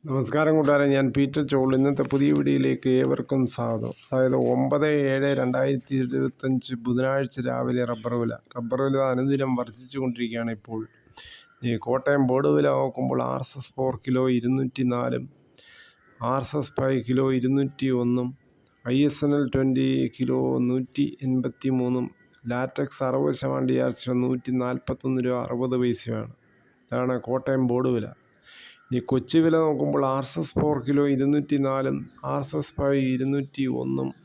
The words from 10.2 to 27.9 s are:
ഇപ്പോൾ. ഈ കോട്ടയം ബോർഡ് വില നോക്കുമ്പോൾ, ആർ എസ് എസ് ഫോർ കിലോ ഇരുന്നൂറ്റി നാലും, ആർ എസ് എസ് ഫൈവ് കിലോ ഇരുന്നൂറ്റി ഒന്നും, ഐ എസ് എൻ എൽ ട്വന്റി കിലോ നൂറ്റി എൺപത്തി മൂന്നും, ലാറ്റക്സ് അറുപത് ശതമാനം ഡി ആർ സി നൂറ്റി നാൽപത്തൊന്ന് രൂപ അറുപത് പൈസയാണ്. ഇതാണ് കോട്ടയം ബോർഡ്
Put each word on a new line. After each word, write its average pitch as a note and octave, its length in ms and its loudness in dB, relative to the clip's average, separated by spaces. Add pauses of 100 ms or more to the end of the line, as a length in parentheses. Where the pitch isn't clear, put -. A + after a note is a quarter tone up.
ഇപ്പോൾ. A2+ 240 -8 (880)
ഈ A#2 40 0 (120)
കോട്ടയം C3+ 460 2
ബോർഡ് C#3 260 4
വില C#3+ 120 4 (100)
നോക്കുമ്പോൾ, C3 420 -2 (120)
ആർ C3 120 -4
എസ് - 160 -14
എസ് - 160 -14
ഫോർ C3 200 -2 (100)
കിലോ B2+ 180 2 (140)
ഇരുന്നൂറ്റി C3 540 -2
നാലും, B2 340 -4 (960)
ആർ B2 260 0
എസ് D3+ 140 -8
എസ് - 180 -8
ഫൈവ് C3+ 200 0 (100)
കിലോ C3 180 2 (120)
ഇരുന്നൂറ്റി C3+ 520 0 (100)
ഒന്നും, B2 300 0 (540)
ഐ B2 120 0 (120)
എസ് D3 180 -4
എൻ C#3+ 120 2
എൽ C#3 160 0
ട്വന്റി C3+ 320 2 (300)
കിലോ C3 240 0 (300)
നൂറ്റി C3 340 -2 (220)
എൺപത്തി B2+ 440 -2 (100)
മൂന്നും, B2 280 -2 (460)
ലാറ്റക്സ് C3 560 -4
അറുപത് C3+ 320 0
ശതമാനം C3+ 280 -2
ഡി B2+ 140 2
ആർ B2+ 160 0
സി B2 240 -2
നൂറ്റി B2+ 300 -2 (100)
നാൽപത്തൊന്ന് B2+ 640 -4
രൂപ B2 160 0
അറുപത് B2+ 400 -2
പൈസയാണ്. A#2 500 -4 (540)
ഇതാണ് B2+ 280 -2 (120)
കോട്ടയം C3 440 0
ബോർഡ് B2+ 260 2